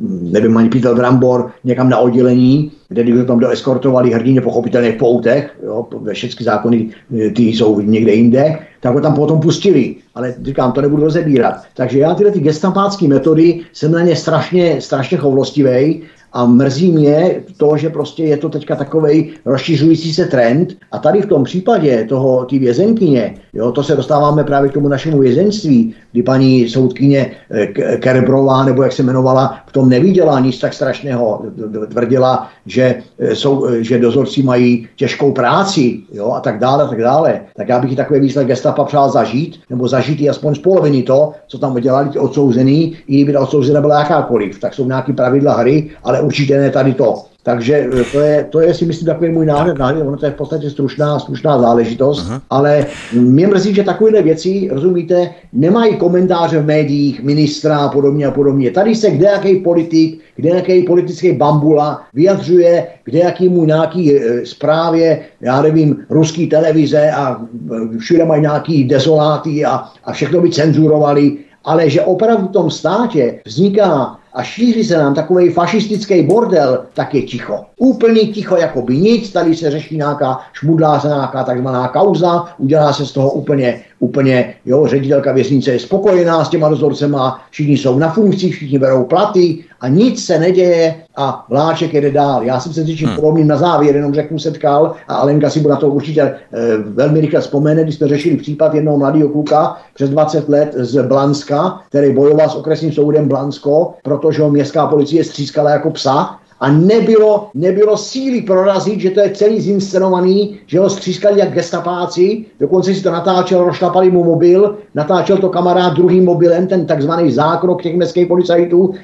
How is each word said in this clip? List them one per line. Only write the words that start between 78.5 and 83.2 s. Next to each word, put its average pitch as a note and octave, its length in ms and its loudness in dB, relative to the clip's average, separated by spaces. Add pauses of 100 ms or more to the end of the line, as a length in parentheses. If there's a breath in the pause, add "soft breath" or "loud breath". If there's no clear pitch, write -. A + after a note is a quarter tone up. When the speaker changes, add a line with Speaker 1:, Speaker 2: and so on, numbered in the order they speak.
Speaker 1:
jako D#3 260 -2
by B2 140 -2
nic, G#3+ 360 0
tady E3+ 240 0
se E3 140 -4
řeší D3+ 260 -6
nějaká C#3+ 420 -4 (140 loud breath)
šmudlá, D#3 520 0
nějaká C3+ 400 -4
takzvaná B2+ 440 -4
kauza, E3+ 560 0 (140 loud breath)
udělá D3 340 2
se C#3 140 -6
z A#2+ 60 -12
toho C#3 180 0